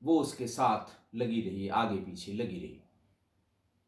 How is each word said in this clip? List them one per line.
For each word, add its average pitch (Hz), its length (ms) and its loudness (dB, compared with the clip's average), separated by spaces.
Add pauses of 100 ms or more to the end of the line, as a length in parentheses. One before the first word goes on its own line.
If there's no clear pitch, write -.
वो 156 180 6
उसके 127 260 -2
साथ - 680 0
लगी 113 260 0
रही, 95 280 -2
आगे 101 280 2
पीछे 90 360 -8
लगी 101 280 -2
रही। - 220 -12 (1040)